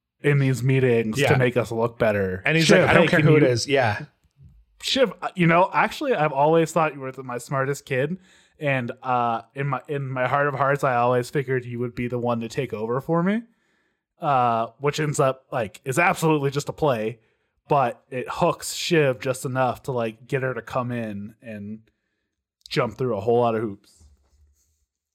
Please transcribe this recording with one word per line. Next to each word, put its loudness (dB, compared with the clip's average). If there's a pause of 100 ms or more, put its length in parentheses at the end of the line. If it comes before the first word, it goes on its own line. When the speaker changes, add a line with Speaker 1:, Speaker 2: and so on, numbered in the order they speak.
(220)
Speaker 1:
in 2
these 2
meetings 2
Speaker 2:
Yeah. 2
Speaker 1:
to 6
make 2
us 0
look -2
better." 0
Speaker 2:
And 2
he's 2
Speaker 1:
"Shiv, 8
Speaker 2:
like, 4
"I 4
don't 6
Speaker 1:
hey, 2
Speaker 2:
care 2
Speaker 1:
can 4
Speaker 2:
who 6
it 6
Speaker 1:
you" 4
Speaker 2:
is." 0
Yeah. 2 (800)
Speaker 1:
Shiv, 0
uh, -8
you 2
know, 4
actually, 0
I've 0
always 2
thought 0
you -16
were -8
the, -14
my -8
smartest -4
kid, -2 (400)
and, -2 (100)
uh, 0 (120)
in -6
my, -4
in -6
my -2
heart 0
of -2
hearts, 0
I 2
always 2
figured -4
you -10
would -6
be -6
the -4
one -2
to -8
take -6
over -4
for -2
me, 0 (800)
uh, 2 (100)
which -2
ends -2
up, 0
like, -6
is -2
absolutely 2
just -6
a -8
play, -2 (480)
but 0
it -8
hooks -2
Shiv 2
just -4
enough -2
to, -6
like, -4
get -4
her -4
to -8
come -4
in -8
and -14 (880)
jump -4
through -2
a -4
whole 2
lot 2
of -2
hoops. -12 (1120)